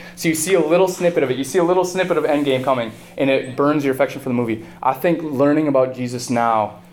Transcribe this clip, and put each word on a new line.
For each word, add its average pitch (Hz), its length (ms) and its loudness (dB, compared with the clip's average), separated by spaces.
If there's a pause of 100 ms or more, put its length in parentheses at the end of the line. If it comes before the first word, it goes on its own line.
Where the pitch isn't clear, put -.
(160)
So - 120 -2
you 160 60 0
see 180 200 0
a 170 60 4
little 180 280 4
snippet 175 340 0
of 127 80 -2
it. 127 60 -2
You 135 80 -4
see 185 140 -2
a 175 60 4
little 180 200 2
snippet 180 320 -2
of 151 80 0
Endgame 139 400 0
coming, 120 280 -2 (260)
and 135 100 2
it 131 280 -2
burns 143 280 2
your 135 100 2
affection 135 280 -2
for 131 80 -6
the 123 40 -2
movie. 113 300 -2 (180)
I 135 120 0
think 170 280 0
learning 147 460 2
about 131 260 2
Jesus 123 360 -8
now 117 480 0 (140)